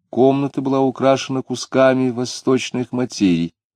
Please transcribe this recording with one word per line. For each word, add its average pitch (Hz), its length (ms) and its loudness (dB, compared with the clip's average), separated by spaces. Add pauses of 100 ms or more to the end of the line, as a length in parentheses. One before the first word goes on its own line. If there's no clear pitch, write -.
комната 135 520 0
была 135 200 0
украшена 131 600 0
кусками 131 680 0
восточных 123 800 -4
материй, 92 640 0 (200)